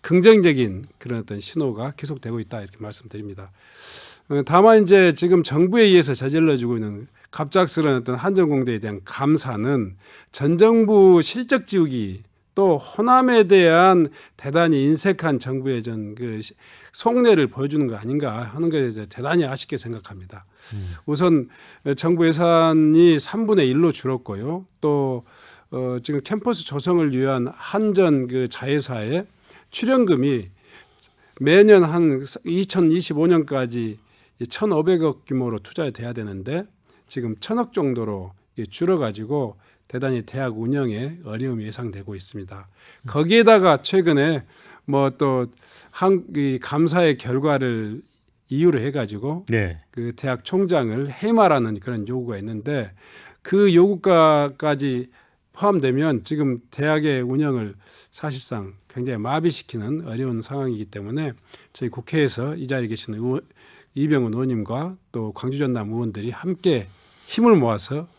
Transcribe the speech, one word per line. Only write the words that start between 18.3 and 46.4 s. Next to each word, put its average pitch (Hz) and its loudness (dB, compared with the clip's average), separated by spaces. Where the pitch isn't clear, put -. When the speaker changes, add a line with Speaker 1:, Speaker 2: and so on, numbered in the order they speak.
Speaker 1:
하는 143 -4
게 147 0
이제 107 -8
대단히 147 -2
아쉽게 135 -8
생각합니다. 101 -14
Speaker 2:
음. 95 -10
Speaker 1:
우선 151 2
정부 165 2
예산이 165 4
삼분의 202 0
일로 151 2
줄었고요. 131 -6
또, 139 -2
어, 127 -6
지금 143 -6
캠퍼스 214 -4
조성을 156 0
위한 127 -2
한전 185 0
그 123 -4
자회사의 135 -6
출연금이 143 0
매년 190 8
한 156 0
이천이십오 170 0
년까지 127 -2
천오백억 160 0
규모로 123 -4
투자돼야 120 -8
되는데 113 -8
지금 117 -6
천억 240 -6
정도로, 110 -4
예, 117 -6
줄어가지고 123 -4
대단히 127 -4
대학 131 -8
운영에 127 -4
어려움이 113 -8
예상되고 104 -12
있습니다. 98 -16
Speaker 2:
음. - -18
Speaker 1:
거기에다가 180 4
최근에 160 0
뭐 139 0
또 131 0
한, 185 0
이 135 -2